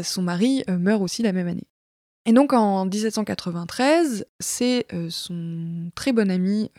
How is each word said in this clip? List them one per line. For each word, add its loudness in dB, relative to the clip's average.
son -4
mari, 0
euh, 0
meurt 2
aussi -4
la 2
même -2
année. -8
Et 4
donc 6
en 4
dix-sept -2
cent -2
quatre-vingt-treize, 0
c'est, 0
euh, -6
son -8
très -2
bon 4
ami, 0